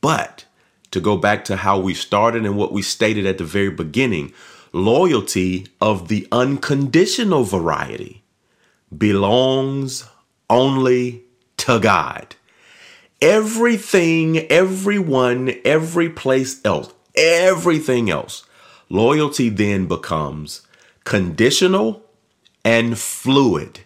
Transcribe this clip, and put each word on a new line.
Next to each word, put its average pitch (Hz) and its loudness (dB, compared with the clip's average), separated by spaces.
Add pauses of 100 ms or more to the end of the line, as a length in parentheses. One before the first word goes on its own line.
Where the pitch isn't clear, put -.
But - -4 (460)
to 95 -2
go 101 0
back 104 0
to 98 -4
how 98 0
we 95 -2
started 113 0
and 101 -2
what 104 -2
we 101 -4
stated 107 -2
at 95 -2
the 90 -6
very 98 -2
beginning, 82 -4 (400)
loyalty 98 0 (140)
of 98 0
the 107 -2
unconditional 139 0
variety 82 -4 (760)
belongs 127 0 (460)
only 123 2 (360)
to 120 2
God. 92 0 (880)
Everything, 196 2 (120)
everyone, 160 0 (120)
every 165 0
place 131 -2
else, 85 -2 (220)
everything 165 2
else, - -6 (440)
loyalty 139 2
then 101 0
becomes 76 -8 (420)
conditional 147 0 (600)
and 117 2
fluid 123 0